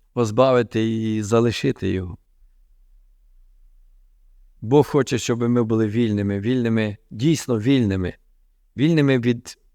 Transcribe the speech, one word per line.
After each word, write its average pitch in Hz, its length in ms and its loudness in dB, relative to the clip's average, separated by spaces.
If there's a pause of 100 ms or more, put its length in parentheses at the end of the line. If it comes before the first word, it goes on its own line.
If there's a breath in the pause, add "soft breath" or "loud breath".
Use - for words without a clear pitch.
(140)
позбавити 113 1000 0
і 107 80 -2
залишити 117 680 0
його. 92 280 -6 (2500)
Бог 131 260 4
хоче, 135 300 0
щоб 117 220 -2
ми 120 240 2
були 110 240 0
вільними, 104 520 -2
вільними, 113 580 -2 (120)
дійсно 127 500 -2
вільними, 104 540 0 (640)
вільними 139 420 2
від 120 380 -4 (180)